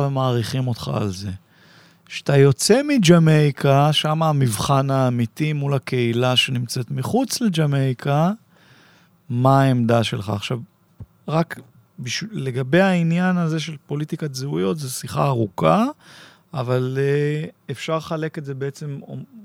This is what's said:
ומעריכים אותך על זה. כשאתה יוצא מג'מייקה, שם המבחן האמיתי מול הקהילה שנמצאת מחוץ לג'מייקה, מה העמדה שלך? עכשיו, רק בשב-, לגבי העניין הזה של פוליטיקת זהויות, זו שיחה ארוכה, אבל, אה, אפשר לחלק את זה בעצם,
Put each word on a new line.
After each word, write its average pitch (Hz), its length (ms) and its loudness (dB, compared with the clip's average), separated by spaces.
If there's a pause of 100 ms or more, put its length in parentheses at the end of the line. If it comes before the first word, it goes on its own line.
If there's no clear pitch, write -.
ומעריכים 131 600 0
אותך 120 260 -6
על 107 140 -2
זה. 95 220 -8 (760)
כשאתה - 300 -2
יוצא 139 520 6
מג'מייקה, 156 1040 4
שם 156 300 -2
המבחן 139 680 0
האמיתי 131 600 0
מול 143 220 -2
הקהילה 123 600 0
שנמצאת 123 540 -2
מחוץ 175 500 -2
לג'מייקה, 147 920 0 (960)
מה 131 340 4
העמדה 117 420 2
שלך? 107 260 -6
עכשיו, 104 300 -4 (680)
רק 160 320 -2 (380)
בשב-, 127 340 -8
לגבי 135 480 0
העניין 180 560 2
הזה 160 240 0
של 156 160 -10 (100)
פוליטיקת 151 480 -6
זהויות, 156 440 -2
זו 135 120 -8
שיחה 131 360 -4
ארוכה, 143 580 2 (720)
אבל, 127 460 -2
אה, 147 480 -2 (220)
אפשר 160 260 -6
לחלק 160 420 -6
את 151 60 -10
זה 139 100 -10
בעצם, 139 440 -8 (460)